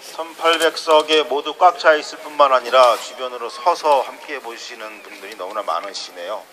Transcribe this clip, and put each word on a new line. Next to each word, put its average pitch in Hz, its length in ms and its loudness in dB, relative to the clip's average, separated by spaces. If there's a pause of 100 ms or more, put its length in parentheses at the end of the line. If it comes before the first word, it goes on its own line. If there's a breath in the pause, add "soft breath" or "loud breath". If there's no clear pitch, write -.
(160)
천팔백 160 600 0
석에 156 460 4
모두 143 320 -4
꽉 175 240 4
차 156 160 4
있을 151 240 -8
뿐만 147 340 2
아니라 123 440 4
주변으로 123 520 -10
서서 160 520 0
함께해 127 380 -10
보시는 113 640 -14
분들이 101 320 -16
너무나 101 280 -8
많으시네요. 90 880 -8